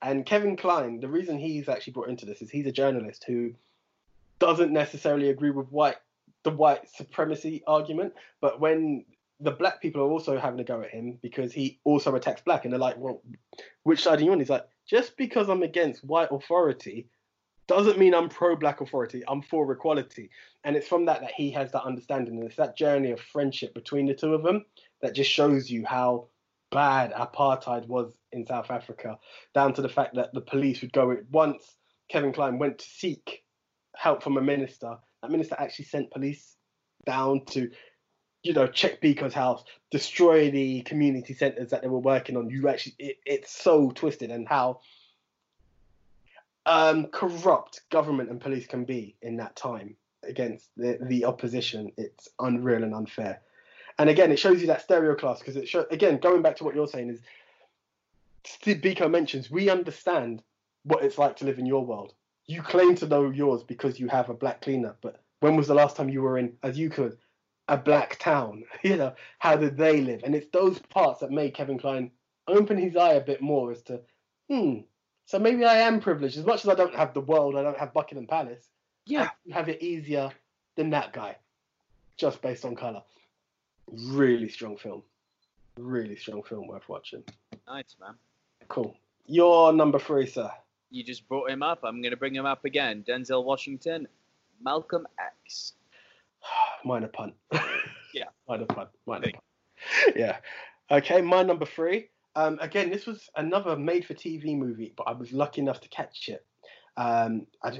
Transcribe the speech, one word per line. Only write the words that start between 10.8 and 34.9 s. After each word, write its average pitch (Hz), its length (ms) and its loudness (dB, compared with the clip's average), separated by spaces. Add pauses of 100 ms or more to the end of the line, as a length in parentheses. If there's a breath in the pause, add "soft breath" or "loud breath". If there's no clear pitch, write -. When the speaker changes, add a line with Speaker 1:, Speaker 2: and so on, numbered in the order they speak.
Speaker 1:
at - 80 -12
him 120 320 -10
because 123 300 -6
he 135 320 -6
also 143 300 2
attacks 127 280 -4
black, 170 220 0
and 123 80 -4
they're 127 60 -2
like, 127 200 -2
"Well, 127 240 -10 (600 loud breath)
which 156 200 4
side 156 180 4
are 151 40 4
you 180 80 6
on?" 190 60 4
He's 135 120 -2
like, 131 160 0 (200)
"Just 240 300 0
because 233 320 0
I'm 185 140 0
against 160 420 -2
white 156 280 0
authority 139 760 -2 (580)
doesn't 202 320 4
mean 185 160 8
I'm 170 140 2
pro-black 156 520 0
authority. 127 480 -6
I'm 139 140 -4
for 151 280 -2
equality." 131 600 -4 (340 soft breath)
And 147 120 -2
it's 143 120 -4
from 175 180 2
that 151 140 0
that 127 120 -10
he 143 200 -4
has 135 200 -4
that 131 120 -4
understanding, 127 520 -6
and 113 80 -8
it's 113 120 -12
that 147 200 -2
journey 139 360 2
of 113 80 -8
friendship 135 540 -6
between 139 320 -4
the 139 80 0
two 156 200 0
of 156 80 0
them 202 220 0 (380 soft breath)
that 131 120 -6
just 135 160 0
shows 139 400 2
you 113 140 -4
how 123 420 0 (440)
bad 135 420 2
apartheid 123 760 -2
was 120 300 -4 (160)
in 120 140 -10
South 120 240 -8
Africa, 117 480 -10 (360 loud breath)
down 139 200 4
to 139 80 -2
the 131 60 -2
fact 127 280 -2
that 123 180 -2
the 139 60 -4
police 135 400 -2
would 127 120 -10
go, 127 240 4 (140)
once 151 460 0 (320)
Kevin 143 240 0
Kline 131 260 -2
went 143 200 -2
to - 80 -20
seek - 580 -10 (500)
help - 280 0
from 139 140 0
a 135 60 0
minister, 131 560 -4 (240)